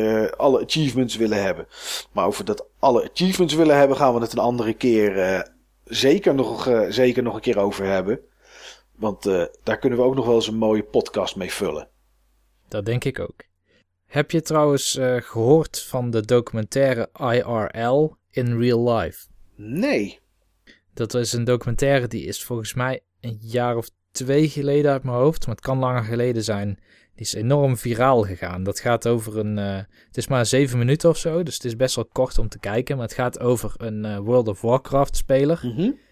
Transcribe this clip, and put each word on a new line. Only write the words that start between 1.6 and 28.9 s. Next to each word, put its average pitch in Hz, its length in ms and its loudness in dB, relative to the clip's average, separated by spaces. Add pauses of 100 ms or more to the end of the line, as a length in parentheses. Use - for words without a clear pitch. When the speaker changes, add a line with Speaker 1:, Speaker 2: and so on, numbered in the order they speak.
Speaker 1:
Maar 92 140 0
over 101 200 -2
dat 104 200 -6 (140)
alle 135 340 4
achievements 180 400 0
willen 156 240 6
hebben 139 200 6
gaan 131 160 4
we 117 80 0
het 113 120 -4
een 117 60 -2
andere 117 340 0
keer, 104 460 2
eh, 92 200 0 (440)
zeker 139 520 2
nog, 117 320 -2
eh, 117 220 4
zeker 123 340 2
nog 110 120 -4
een 107 60 -12
keer 113 160 0
over 98 280 0
hebben. 95 340 -2 (760)
Want, 104 300 -6
eh, 92 180 2 (200)
daar 110 160 -2
kunnen 120 200 0
we 127 60 4
ook 131 100 2
nog 123 100 0
wel 117 100 4
eens 110 120 2
een 110 100 -4
mooie 110 260 2
podcast - 520 -2
mee 90 160 -8
vullen. 76 360 -6 (800)
Speaker 2:
Dat 104 180 -8
denk 120 180 -2
ik 135 160 -4
ook. - 260 -10 (600)
Heb - 260 -4
je 165 100 2
trouwens, 147 560 2
eh, 127 220 0
gehoord 135 640 2
van 123 280 -6
de 110 160 0
documentaire 120 840 0 (120)
I 123 180 0
R 113 480 -4
L 151 300 2 (140)
in 120 280 -2
Real 120 380 2
Life? - 280 -6 (300)
Speaker 1:
Nee. 123 640 -2 (760)
Speaker 2:
Dat 113 200 -6
is 120 200 -2
een 120 100 -2
documentaire 123 640 0
die 92 180 -8
is - 180 -8
volgens 113 300 -8
mij 127 280 -4 (200)
een 117 200 -10
jaar 120 360 -2
of 113 120 -4 (220)
twee 143 380 2
geleden 143 420 2
uit 131 120 -2
mijn 123 140 -4
hoofd, 147 280 2
maar 113 100 -4
het - 100 -12
kan 131 140 0
langer 127 240 0
geleden 117 400 -2
zijn. 101 360 -4 (360)
Die 110 100 -12
is - 80 -6
enorm 131 440 2
viraal 120 460 2
gegaan. 92 400 -6
Dat 101 160 -4
gaat 120 280 0